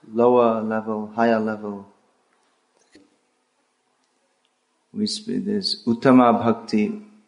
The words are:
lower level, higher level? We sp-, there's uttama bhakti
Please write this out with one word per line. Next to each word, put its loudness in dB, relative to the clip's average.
lower 4
level, -6
higher 2
level? -8
We -6
sp-, -8
there's -6
uttama 4
bhakti -2